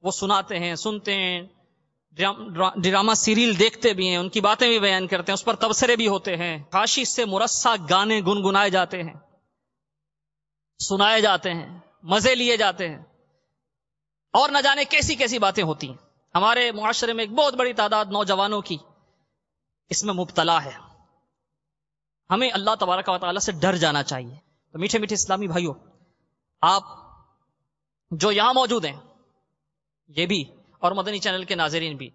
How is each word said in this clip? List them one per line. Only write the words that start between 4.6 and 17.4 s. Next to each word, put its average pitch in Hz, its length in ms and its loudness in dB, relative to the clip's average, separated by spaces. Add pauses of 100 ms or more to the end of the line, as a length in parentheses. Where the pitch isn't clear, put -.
بھی 233 100 4
بیان 190 280 0
کرتے 175 260 -4
ہیں، - 20 0
اس 190 100 -6
پر 220 120 0
تبصرے 240 400 2
بھی 220 120 0
ہوتے 196 280 -2
ہیں، 165 220 -4 (140)
خاشی 226 320 0
سے 233 200 -2
مرصع 220 500 0 (160)
گانے 208 300 4
گنگنائے 196 500 2
جاتے 180 320 -2
ہیں، 165 120 -10 (1600)
سنائے 202 420 2
جاتے 190 340 2
ہیں، 170 240 -10 (240)
مزے 208 320 2
لیے 240 220 2
جاتے 190 320 0
ہیں، 147 140 -12 (1300)
اور 254 160 4
نہ 285 100 2
جانے 277 260 2
کیسی 294 300 0
کیسی 247 240 0
باتیں 196 260 2
ہوتی 151 240 -4
ہیں۔ 127 80 -14 (380)
ہمارے 233 380 2
معاشرے 226 400 -2
میں 226 120 -4
ایک 208 80 -10
بہت 277 220 2